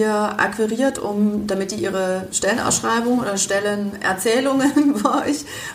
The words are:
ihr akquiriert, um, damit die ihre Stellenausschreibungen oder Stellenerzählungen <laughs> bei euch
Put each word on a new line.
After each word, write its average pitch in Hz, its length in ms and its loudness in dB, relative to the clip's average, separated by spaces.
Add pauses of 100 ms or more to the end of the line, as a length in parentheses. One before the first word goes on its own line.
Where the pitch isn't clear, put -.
ihr 214 100 2
akquiriert, 214 880 0
um, 208 480 0
damit 190 240 -2
die 214 60 -6
ihre 190 560 -2
Stellenausschreibungen 233 880 0
oder 202 160 -2
Stellenerzählungen 208 1300 0 (240)
<laughs> - 80 -2
bei 269 260 2
euch 285 160 -2 (300)